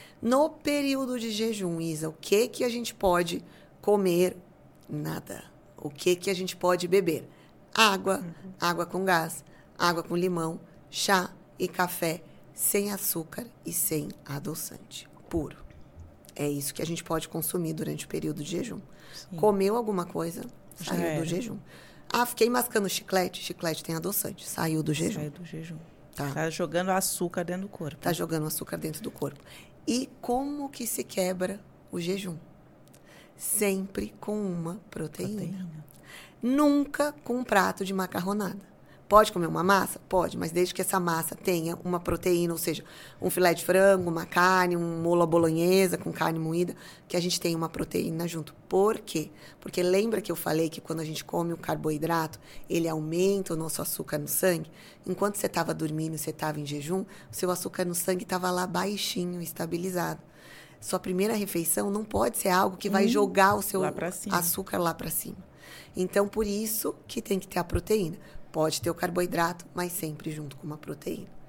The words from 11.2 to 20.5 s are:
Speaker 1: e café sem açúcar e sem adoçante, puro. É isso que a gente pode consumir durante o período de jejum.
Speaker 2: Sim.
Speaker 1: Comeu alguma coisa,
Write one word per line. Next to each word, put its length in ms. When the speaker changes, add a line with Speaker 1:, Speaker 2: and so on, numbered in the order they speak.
Speaker 1:
e 100
café 540
sem 380
açúcar 540
e 80
sem 360
adoçante, 840
puro. 300
É 120
isso 260
que 80
a 40
gente 180
pode 240
consumir 460
durante 320
o 20
período 360
de 80
jejum. 280
Speaker 2:
Sim. 240
Speaker 1:
Comeu 380
alguma 300
coisa, 360